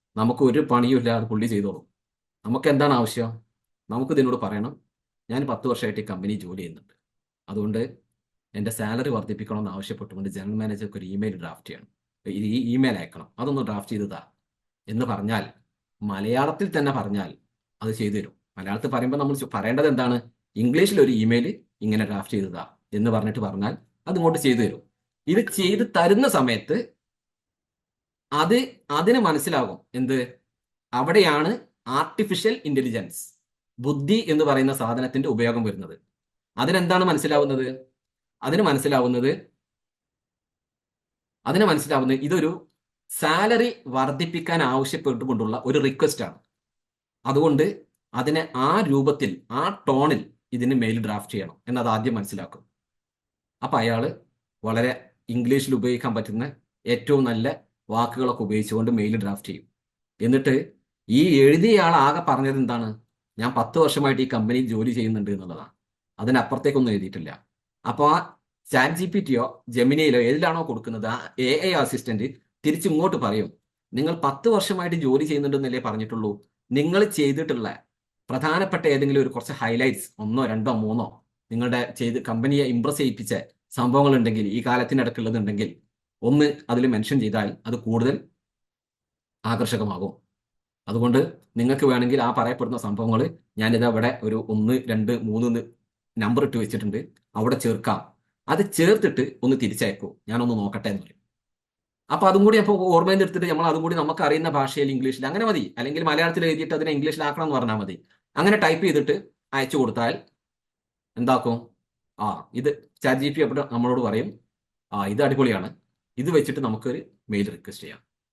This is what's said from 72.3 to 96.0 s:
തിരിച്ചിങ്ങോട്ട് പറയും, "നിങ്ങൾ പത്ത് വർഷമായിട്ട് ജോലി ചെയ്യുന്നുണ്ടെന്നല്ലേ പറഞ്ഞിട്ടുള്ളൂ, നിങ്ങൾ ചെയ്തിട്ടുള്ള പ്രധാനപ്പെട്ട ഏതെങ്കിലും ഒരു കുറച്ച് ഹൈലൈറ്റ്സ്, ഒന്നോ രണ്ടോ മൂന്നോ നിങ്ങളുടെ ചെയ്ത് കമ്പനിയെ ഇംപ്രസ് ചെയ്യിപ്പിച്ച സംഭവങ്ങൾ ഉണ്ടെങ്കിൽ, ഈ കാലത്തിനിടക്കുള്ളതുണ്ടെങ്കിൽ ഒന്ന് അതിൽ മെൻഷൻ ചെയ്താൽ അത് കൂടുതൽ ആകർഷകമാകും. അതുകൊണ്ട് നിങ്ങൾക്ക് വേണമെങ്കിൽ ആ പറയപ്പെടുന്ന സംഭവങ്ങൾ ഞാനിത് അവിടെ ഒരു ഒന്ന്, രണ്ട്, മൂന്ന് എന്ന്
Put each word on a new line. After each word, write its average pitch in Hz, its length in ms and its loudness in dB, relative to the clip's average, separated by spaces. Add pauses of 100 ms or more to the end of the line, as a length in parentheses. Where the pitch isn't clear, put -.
തിരിച്ചിങ്ങോട്ട് 160 520 2
പറയും, 107 320 -2 (440)
"നിങ്ങൾ 165 300 -2
പത്ത് 139 260 0
വർഷമായിട്ട് 185 460 0
ജോലി 143 300 2
ചെയ്യുന്നുണ്ടെന്നല്ലേ 139 540 -2
പറഞ്ഞിട്ടുള്ളൂ, 110 520 -6 (400)
നിങ്ങൾ 165 320 2
ചെയ്തിട്ടുള്ള 143 640 -2 (640)
പ്രധാനപ്പെട്ട 160 580 -2
ഏതെങ്കിലും 139 340 2
ഒരു 123 80 2
കുറച്ച് 120 220 -10
ഹൈലൈറ്റ്സ്, 117 580 -2 (100)
ഒന്നോ 113 260 -2
രണ്ടോ 110 280 -2
മൂന്നോ 110 340 -2 (440)
നിങ്ങളുടെ 120 480 -2
ചെയ്ത് 120 220 -2
കമ്പനിയെ 131 440 0
ഇംപ്രസ് 127 320 -2
ചെയ്യിപ്പിച്ച 120 380 -2 (340)
സംഭവങ്ങൾ 135 480 4
ഉണ്ടെങ്കിൽ, 110 300 2
ഈ 107 180 -2
കാലത്തിനിടക്കുള്ളതുണ്ടെങ്കിൽ 113 1040 0 (520)
ഒന്ന് 147 320 4 (160)
അതിൽ 123 180 2
മെൻഷൻ 120 320 0
ചെയ്താൽ 107 460 -2
അത് 113 140 -4
കൂടുതൽ 117 360 0 (1300)
ആകർഷകമാകും. 107 720 -4 (720)
അതുകൊണ്ട് 117 320 2 (380)
നിങ്ങൾക്ക് 127 280 2
വേണമെങ്കിൽ 123 360 4
ആ 120 100 0
പറയപ്പെടുന്ന 120 460 -2
സംഭവങ്ങൾ 110 440 0 (360)
ഞാനിത് 113 280 2
അവിടെ 117 380 0
ഒരു 110 260 -4
ഒന്ന്, 110 260 2 (120)
രണ്ട്, 110 340 0
മൂന്ന് 113 260 -2
എന്ന് 117 140 0 (560)